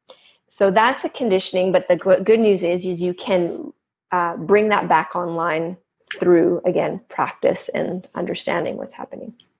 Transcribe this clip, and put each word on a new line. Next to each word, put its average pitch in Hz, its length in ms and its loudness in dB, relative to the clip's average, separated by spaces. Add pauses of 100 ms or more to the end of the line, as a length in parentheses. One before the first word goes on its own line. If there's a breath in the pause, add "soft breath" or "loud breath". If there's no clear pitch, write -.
(480 soft breath)
So 196 220 2
that's 226 340 2
a - 40 -4
conditioning, 190 640 0
but 180 160 2
the 180 80 4
go-, 190 260 2
good 220 180 4
news 202 220 4
is, 180 240 -2
is 175 160 -4
you 180 120 -2
can 180 580 -2 (400)
uh, 175 240 -2
bring 202 320 2
that 202 200 2
back 160 280 2
online 170 600 -2 (440)
through, 175 440 4
again, 160 440 -2
practice - 640 -2
and - 400 -6
understanding 180 600 -4
what's - 180 -14
happening. - 400 -16 (260)